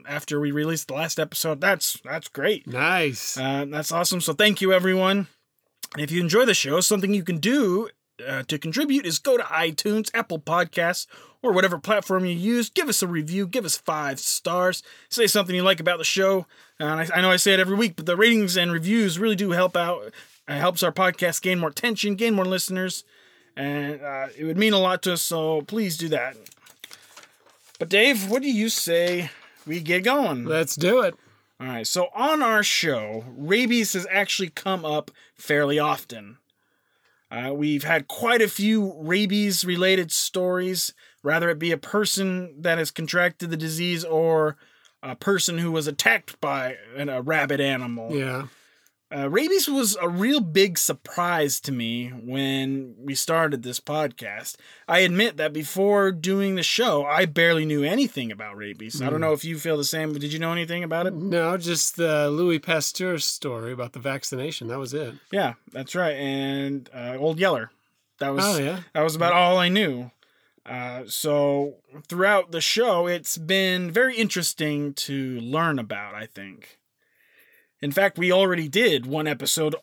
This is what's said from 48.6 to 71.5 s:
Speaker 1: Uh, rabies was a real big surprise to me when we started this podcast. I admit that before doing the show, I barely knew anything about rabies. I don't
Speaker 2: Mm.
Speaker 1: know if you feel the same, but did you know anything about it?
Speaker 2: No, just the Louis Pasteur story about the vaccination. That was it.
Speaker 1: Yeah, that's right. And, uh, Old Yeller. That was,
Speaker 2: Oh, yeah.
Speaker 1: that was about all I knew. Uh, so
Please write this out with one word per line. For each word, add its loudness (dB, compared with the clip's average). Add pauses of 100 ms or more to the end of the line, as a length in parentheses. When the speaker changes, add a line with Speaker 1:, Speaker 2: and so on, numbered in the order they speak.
Speaker 1:
Uh, -4
rabies 2
was 0
a 0
real 2
big 2
surprise 0
to -6
me -2
when -4
we -8
started 0
this -8
podcast. -6 (320)
I 4
admit 2
that -2
before 2
doing -2
the -2
show, 0
I 2
barely 4
knew 0
anything 0
about -14
rabies. -10
I -2
don't 0
Speaker 2:
Mm. -2
Speaker 1:
know 2
if -4
you -6
feel 0
the -2
same, -2
but -6
did -6
you -6
know -2
anything -4
about -2
it? -2
Speaker 2:
No, 0
just -2
the 2
Louis 2
Pasteur -2
story -6
about -8
the -14
vaccination. -6
That -6
was -10
it. -6 (180)
Speaker 1:
Yeah, 0 (180)
that's -12
right. 0
And, -4
uh, -10
Old 0
Yeller. 0 (480)
That -2
was, 0
Speaker 2:
Oh, 4
yeah. -2 (140)
Speaker 1:
that 2
was 0
about 2
all 6
I 4
knew. 0 (560)
Uh, -10
so 0 (340)